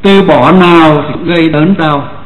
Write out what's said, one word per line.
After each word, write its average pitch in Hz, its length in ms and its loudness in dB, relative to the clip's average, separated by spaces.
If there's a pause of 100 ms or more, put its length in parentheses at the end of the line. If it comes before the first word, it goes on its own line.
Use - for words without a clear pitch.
Từ 196 220 2
bỏ 147 280 2
nào 165 560 2
thì 151 220 -8
gây 165 200 0
đớn 156 280 0
đau. 147 300 -4 (180)